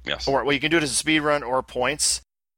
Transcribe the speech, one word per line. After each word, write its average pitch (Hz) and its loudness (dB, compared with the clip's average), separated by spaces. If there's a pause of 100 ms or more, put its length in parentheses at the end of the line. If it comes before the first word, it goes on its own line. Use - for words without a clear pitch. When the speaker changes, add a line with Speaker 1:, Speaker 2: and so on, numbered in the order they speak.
Speaker 1:
Yes. - -6
Speaker 2:
Or, 135 2
well, 143 2
you 139 0
can 151 -2
do 170 4
it 156 2
as 139 -2
a 113 -6
speed 156 2
run 147 2
or 127 -2
points. - -2 (340)